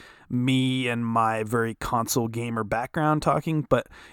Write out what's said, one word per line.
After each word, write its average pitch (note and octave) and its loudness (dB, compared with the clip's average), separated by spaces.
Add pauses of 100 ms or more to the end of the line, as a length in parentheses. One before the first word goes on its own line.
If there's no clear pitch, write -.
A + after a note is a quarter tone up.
(300)
me C3 2
and A#2 -2
my A2+ 0
very A2+ 0
console A2+ -2
gamer A#2 -4
background D3 0
talking, D3+ 0
but B2 2 (240)